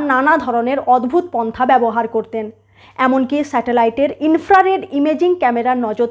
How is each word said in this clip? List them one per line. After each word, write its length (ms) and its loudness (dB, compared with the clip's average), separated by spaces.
নানা 360 2
ধরনের 500 -2
অদ্ভুত 460 2
পন্থা 340 -4
ব্যবহার 420 2
করতেন। 380 -6
এমনকি 460 0
স্যাটেলাইটের 640 0
ইনফ্রারেড 640 2
ইমেজিং 460 0
ক্যামেরার 400 0
নজর 320 -2